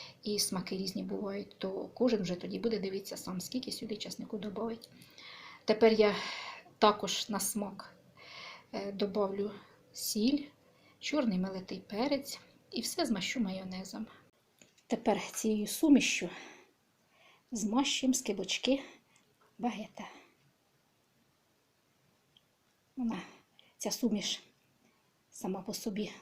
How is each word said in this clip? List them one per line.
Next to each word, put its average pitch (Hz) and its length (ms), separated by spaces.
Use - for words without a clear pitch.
І 208 160
смаки 190 380
різні 190 260
бувають, 196 540
то 190 360
кожен 226 280
вже 175 140
тоді 190 240
буде 220 200
дивитися 190 380
сам, 185 240
скільки 254 300
сюди 214 240
часнику 208 420
добавить. 214 520
Тепер 220 280
я 208 220
також 208 500
на 202 100
смак, - 560
е, 202 200
добавлю 202 600
сіль, 262 500
чорний 240 380
мелитий 185 420
перець 269 600
і 233 100
все - 240
змащу 214 340
майонезом. 190 680
Тепер 214 340
цією 214 360
сумішю - 600
змащуємо 247 640
скибочки 214 720
багета. 208 460
Вона, 220 260
ця 202 140
суміш 202 520
сама 190 320
по 208 120
собі 208 380